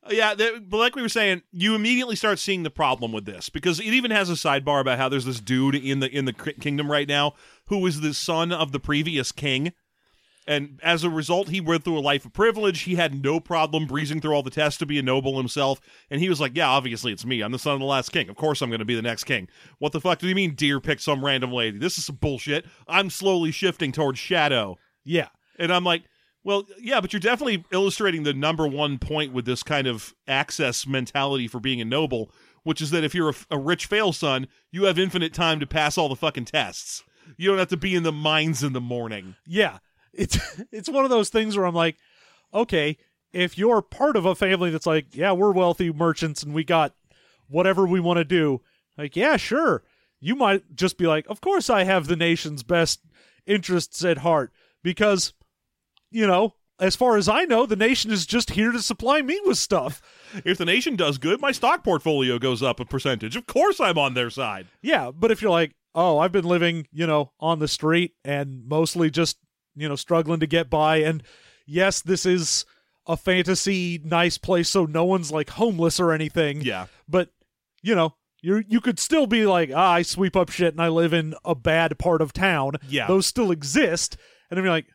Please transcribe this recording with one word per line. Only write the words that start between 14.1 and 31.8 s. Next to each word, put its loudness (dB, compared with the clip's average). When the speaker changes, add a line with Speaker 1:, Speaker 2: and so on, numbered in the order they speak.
Speaker 1:
through -2
all 2
the -8
tests -2
to -4
be -4
a 0
noble 0
himself, -2
and -4
he 2
was 0
like, -2
"Yeah, 2
obviously 0
it's -10
me. -2
I'm -4
the -6
son -2
of -4
the -4
last -2
king. -2
Of -16
course -2
I'm -4
gonna -4
be -2
the -2
next -6
king." -4
What -2
the -6
fuck 0
do -2
you 0
mean, 0
dear, 0
pick -4
some -2
random -2
lady? -4
This -4
is -6
some -10
bullshit. -4
I'm 0
slowly 0
shifting -2
towards -2
shadow. 0
Speaker 2:
Yeah. -2
Speaker 1:
And 0
I'm 2
like, -2
"Well, 0
yeah, 0
but -6
you're -4
definitely 0
illustrating 0
the 0
number 0
one -2
point -4
with -4
this -4
kind -2
of -8
access -2
mentality -4
for -10
being -4